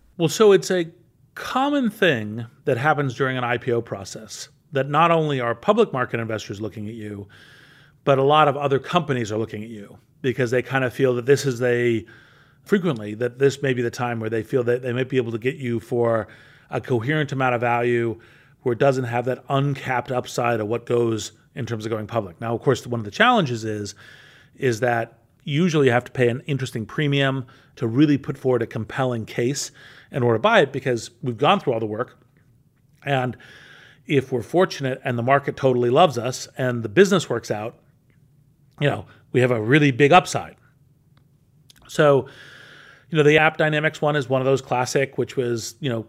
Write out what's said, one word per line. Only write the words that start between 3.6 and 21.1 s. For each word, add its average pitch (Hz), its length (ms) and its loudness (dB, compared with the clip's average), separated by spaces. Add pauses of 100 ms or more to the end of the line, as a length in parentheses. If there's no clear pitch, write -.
O 117 100 0
process - 680 -12 (220)
that 135 160 -2
not 156 220 4
only 156 300 0
are 117 160 -2
public 220 360 2
market 123 280 -4
investors 110 420 -8
looking 107 260 -10
at 110 60 -12
you, 104 340 -12 (760)
but 135 160 2
a 135 40 2
lot 147 240 6
of 135 80 0
other 143 220 0
companies 131 540 -4
are 107 60 -4
looking 107 260 -6
at 113 60 -16
you 104 280 -18 (240)
because 123 300 0
they 127 100 2
kind 131 220 -2
of 120 100 -2
feel 127 220 2
that 120 100 -4
this 135 180 4
is 127 200 -2
a, 120 420 2 (600)
frequently, 131 500 -2
that 120 240 -4
this 139 240 2
may 135 100 0
be 123 80 -2
the 117 80 0
time 120 300 -6
where 110 100 -4
they 110 140 -2
feel 127 200 0
that 120 200 0
they 127 100 -4
might 127 160 -2
be 131 80 0
able 117 140 -2
to 113 80 -4
get 127 160 -4
you 120 240 -4
for 117 480 -2 (420)
a 135 100 -4
coherent 139 520 -2
amount 131 240 0
of 117 60 -2
value 120 580 0 (420)
where 123 120 -2
it 113 60 -6
doesn't 131 260 2
have 120 200 -4
that 127 240 -6
uncapped 135 640 -2
upside 120 480 -2
of 107 80 -2
what 117 180 -4
goes 113 460 0 (240)